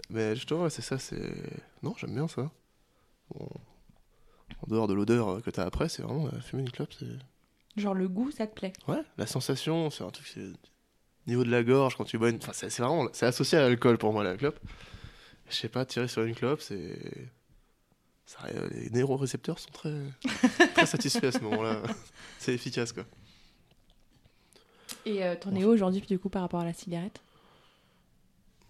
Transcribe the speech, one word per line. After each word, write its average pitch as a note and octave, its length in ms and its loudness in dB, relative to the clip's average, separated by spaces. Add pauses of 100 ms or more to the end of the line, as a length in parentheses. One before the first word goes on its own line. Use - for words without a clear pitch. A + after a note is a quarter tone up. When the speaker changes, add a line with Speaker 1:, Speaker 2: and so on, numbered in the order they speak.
Speaker 1:
Mais A2 260 2
justement, D#3 280 -2
ouais, E3 60 2
c'est B2 140 -8
ça, C3+ 160 -4
c'est... - 340 -6 (500)
Non, - 140 -4
j'aime - 160 -8
bien C#3 140 -2
ça. D3 240 -4 (840)
Bon. - 160 -10 (1120)
En - 40 -10
dehors A2 200 2
de G2 60 2
l'odeur, G#2+ 360 4
euh, F#2 120 -2
que - 80 -6
t'as F#2 160 -2
après, D3 240 0
c'est - 140 -8
vraiment... C3 240 -2
Euh, A#2+ 140 -6
fumer B2+ 200 -6
une B2 100 -4
clope, - 260 -8
c'est B2 100 -10 (760)
Speaker 2:
Genre G3+ 120 0
le F#3+ 140 0
goût, A3 240 -2
ça A3 160 -4
te G#3+ 80 -14
plaît ? F#3 180 -8 (140)
Speaker 1:
Ouais, C#4 140 -2 (160)
la G3 100 -4
sensation, D#3 640 -2
c'est - 140 -10
un F2+ 60 -8
truc... - 180 -16
c'est... G#2 180 -12 (840)
Niveau A#2+ 160 2
de A#2 80 2
la A#2+ 120 6
gorge, C3 320 6
quand G#2 100 -4
tu - 120 -4
bois A2+ 120 6
une... A#2 80 2
Enfin, - 160 -10
c'est, - 160 -6
c'est - 120 -4
vraiment... C3+ 320 2
c'est - 120 0
associé C3+ 320 4
à D3+ 40 8
l'alcool A#2+ 360 8
pour A2 160 2
moi, G#2+ 100 2
la F#2 140 0
clope. C#3 220 -2 (920)
Je - 60 -6
sais A#2 140 -4
pas, B2+ 160 -2
tirer B2 220 -2
sur A#2 160 0
une A2+ 120 0
clope, C3+ 260 0
c'est... F2+ 360 -8 (1300)
Ça, - 220 -20
euh, G1+ 240 -6
les A#2 200 -8
neurorécepteurs C3+ 680 0
sont - 120 -16
très, D3+ 300 -8 (220)
Speaker 2:
<laughs> - 520 4
Speaker 1:
très E4 100 8
satisfaits - 400 0
à C3 60 4
ce B3+ 80 0
moment-là. A2 420 0 (300)
<laughs> - 280 -20
C'est B2+ 140 0
efficace, A#2+ 400 -2
quoi. F#2+ 100 -8 (2000)
Speaker 2:
Et, G3+ 180 -2
euh, F3 120 2
t'en F#3+ 160 -6
Speaker 1:
Bon, G3 80 0
Speaker 2:
es F#3+ 60 4
où G#3+ 40 8
aujourd'hui, G3 320 6
du G3 180 0
coup, G3 100 -4
par F#3+ 120 -2
rapport F3 200 0
à E3+ 40 0
la E3+ 80 -2
cigarette ? E3+ 480 -8 (1500)